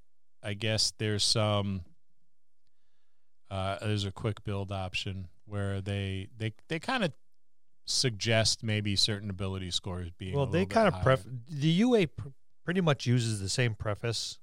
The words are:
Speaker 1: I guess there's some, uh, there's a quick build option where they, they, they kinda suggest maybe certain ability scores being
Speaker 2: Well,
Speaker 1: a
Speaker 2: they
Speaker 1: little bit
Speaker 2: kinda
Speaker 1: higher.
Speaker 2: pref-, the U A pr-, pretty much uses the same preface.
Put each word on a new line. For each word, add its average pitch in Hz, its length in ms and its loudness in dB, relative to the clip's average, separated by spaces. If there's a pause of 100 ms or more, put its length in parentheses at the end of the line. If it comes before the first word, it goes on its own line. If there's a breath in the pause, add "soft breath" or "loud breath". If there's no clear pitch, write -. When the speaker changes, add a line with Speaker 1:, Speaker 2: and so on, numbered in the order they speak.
(440)
Speaker 1:
I 104 100 -4
guess 107 440 0
there's 107 260 0
some, 104 560 2 (1700)
uh, 98 300 -2
there's 104 240 0
a 98 80 -4
quick - 320 -4
build 98 260 -4
option 95 560 -6 (180)
where 101 360 -4
they, 95 480 -4 (100)
they, 110 140 -2 (160)
they 165 100 -4
kinda 226 340 -2 (720)
suggest 113 800 2
maybe 107 320 0
certain 104 340 2
ability 95 440 -4
scores 90 360 -4 (100)
being 95 180 -6
Speaker 2:
Well, 143 80 2
Speaker 1:
a - 20 -2
Speaker 2:
they 127 140 -4
Speaker 1:
little 190 80 2
bit - 60 -6
Speaker 2:
kinda 220 180 6
Speaker 1:
higher. 92 100 -4
Speaker 2:
pref-, 131 240 4 (220)
the 147 180 0
U 214 300 6
A 190 100 6
pr-, - 220 -8 (360)
pretty 180 160 0
much 160 260 4
uses 117 340 2
the 95 80 -4
same 117 260 2
preface. - 680 -4